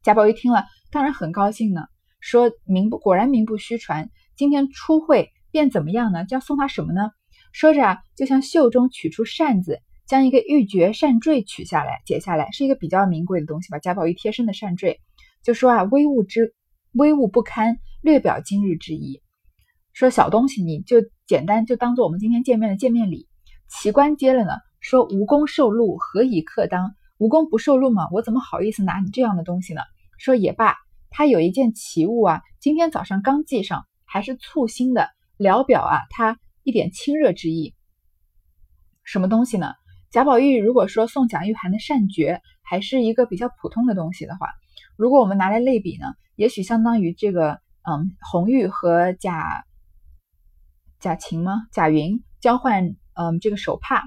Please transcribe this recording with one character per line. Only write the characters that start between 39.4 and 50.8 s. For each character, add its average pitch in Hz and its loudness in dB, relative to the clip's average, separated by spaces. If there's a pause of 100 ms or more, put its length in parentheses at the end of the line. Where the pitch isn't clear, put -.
西 214 -6
呢？ 165 -6 (380)
贾 247 4
宝 262 6
玉 269 4
如 220 2
果 208 4
说 226 0
送 254 0
蒋 175 -4
玉 220 -4
菡 185 -6
的 - -2
扇 240 0
珏， 151 -2 (220)
还 185 -6
是 254 -2
一 226 0
个 240 2
比 202 -10
较 240 -6 (120)
普 - -10
通 240 -4
的 220 0
东 175 -6
西 - -14
的 180 -14
话， - -8 (480)
如 226 0
果 277 6
我 226 6
们 196 -2
拿 190 0
来 220 0
类 247 2
比 185 -8
呢， - -14 (300)
也 220 0
许 202 -6
相 226 0
当 233 2
于 170 -2
这 208 -2
个， 160 -2 (300)
嗯， 165 -4
红 185 -2
玉 247 2
和 175 0
贾， 170 -8 (1400)